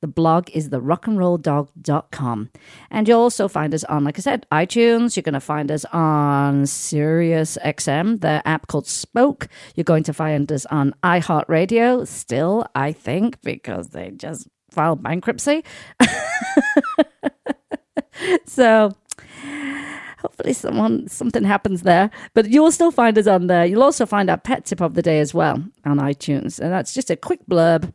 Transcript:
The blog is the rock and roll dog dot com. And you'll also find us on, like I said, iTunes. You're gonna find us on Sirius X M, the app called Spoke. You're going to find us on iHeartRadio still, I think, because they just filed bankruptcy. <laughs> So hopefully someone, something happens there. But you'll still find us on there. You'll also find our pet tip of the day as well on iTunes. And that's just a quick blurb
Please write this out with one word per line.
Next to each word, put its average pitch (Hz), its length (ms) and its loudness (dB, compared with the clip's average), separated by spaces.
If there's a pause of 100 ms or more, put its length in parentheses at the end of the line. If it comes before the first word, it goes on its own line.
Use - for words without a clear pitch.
The 165 60 -8
blog 165 440 0
is 151 180 -4
the 135 120 -4
rock 147 260 -2
and 220 100 0
roll 180 220 2
dog 147 300 -2 (120)
dot 147 300 -2
com. 117 400 -6 (400)
And 214 160 -2
you'll 233 140 6
also 233 260 0
find 151 260 -4
us 156 120 -4
on, 151 180 -2
like 147 160 -4
I - 20 -8
said, 240 300 -4
iTunes. 233 640 2
You're 180 80 -4
gonna 143 160 -2
find 151 320 -4
us 151 140 -4
on 143 840 2
Sirius 160 960 0
X 151 240 -4
M, 180 320 0
the 156 280 -2
app 156 200 -4
called 143 180 -4
Spoke. - 600 -2 (260)
You're 170 120 -4
going 160 180 2
to 151 100 -4
find 151 380 -2
us 139 160 -4
on 147 160 0 (180)
iHeartRadio 185 1040 2
still, 170 600 -2 (100)
I 139 160 -2
think, 180 500 -4
because - 500 -8
they 90 200 -14
just - 380 -14 (200)
filed 160 320 0
bankruptcy. 233 600 -2 (340)
<laughs> - 60 6 (2500)
So 220 460 4 (1300)
hopefully - 320 -4
someone, 226 540 -2
something 233 360 -4
happens 202 380 0
there. 185 280 4 (240)
But 220 160 4
you'll 302 220 6
still 339 200 4
find 233 260 4
us 208 100 4
on 185 200 4
there. 175 180 4
You'll 202 180 4
also 277 220 4
find 202 240 0
our 165 80 2
pet - 280 -4
tip 180 160 -4
of 170 120 -2
the 175 80 0
day 160 180 2
as 143 140 0
well 151 300 0 (220)
on 143 140 0
iTunes. 143 600 -4
And 170 120 -4
that's 185 220 -4
just 254 160 -6
a 170 60 0
quick - 340 -6
blurb 165 460 2